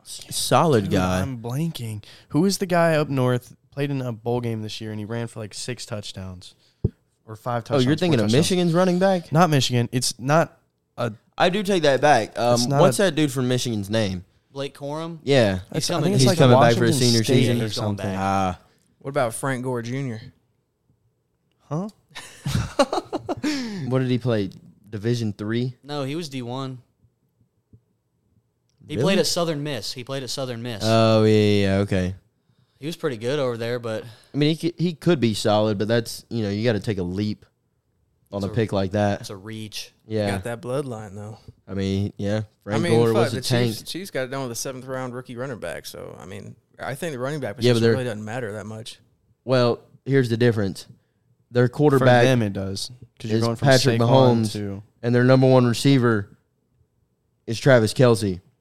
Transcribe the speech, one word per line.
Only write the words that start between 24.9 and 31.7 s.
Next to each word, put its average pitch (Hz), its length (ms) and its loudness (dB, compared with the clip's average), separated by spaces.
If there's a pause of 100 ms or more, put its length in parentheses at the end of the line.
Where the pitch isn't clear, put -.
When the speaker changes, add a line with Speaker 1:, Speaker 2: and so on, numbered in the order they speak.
Speaker 1:
three? 117 500 -4
Speaker 3:
No, 147 200 -8
he 139 120 -8
was 165 140 -10
D 131 120 -10
one. 127 380 -10 (2000)
He 151 80 -10
Speaker 1:
Really? 120 80 0
Speaker 3:
played 190 160 4
at 151 80 2
Southern 165 360 -2
Miss. 135 300 -8
He 127 100 -12
played 135 200 -10
at 120 80 -10
Southern 127 320 -8
Miss. 120 200 -10
Speaker 1:
Oh, 113 400 6
yeah, 107 100 6
yeah, 104 340 4
yeah, 98 140 2